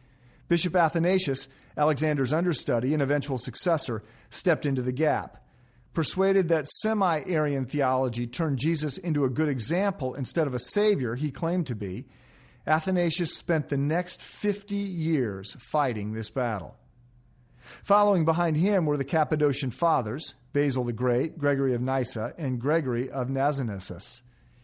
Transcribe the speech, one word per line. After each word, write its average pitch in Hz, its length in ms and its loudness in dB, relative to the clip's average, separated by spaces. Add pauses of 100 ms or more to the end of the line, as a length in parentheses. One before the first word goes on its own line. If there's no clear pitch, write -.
(480)
Bishop 170 280 2
Athanasius, 170 720 2 (280)
Alexander's 147 560 2
understudy 147 600 0
and 151 80 2
eventual 139 360 0
successor, 127 640 -2 (280)
stepped 156 340 0
into 135 180 0
the 127 100 -2
gap. 127 520 -2 (480)
Persuaded 185 580 2
that 156 180 2
Semi-Arian 160 1000 0
theology 127 640 0
turned 147 300 -2
Jesus 151 380 0
into 147 280 0
a 131 60 2
good 151 180 0
example 139 680 -2
instead 143 320 -2
of 127 80 -4
a 120 60 0
savior 160 560 0
he 143 160 -2
claimed 170 340 -2
to 120 80 -4
be, 98 320 -6 (600)
Athanasius 170 720 0
spent 160 320 0
the 143 100 -2
next 160 440 -2
fifty 202 540 -4
years 156 840 -2
fighting 113 540 -2
this 110 180 -6
battle. 110 460 -4 (1080)
Following 202 420 4
behind 160 320 2
him 185 300 2
were 147 120 2
the 135 60 0
Cappadocian 151 680 2
Fathers, 147 640 -2 (180)
Basil 135 320 2
the 120 80 -2
Great, 123 460 0
Gregory 139 360 2
of 117 60 -2
Nyssa, 127 560 -2
and 131 240 -4
Gregory 135 500 0
of 127 180 -4
Nazianzus. 135 920 -4 (420)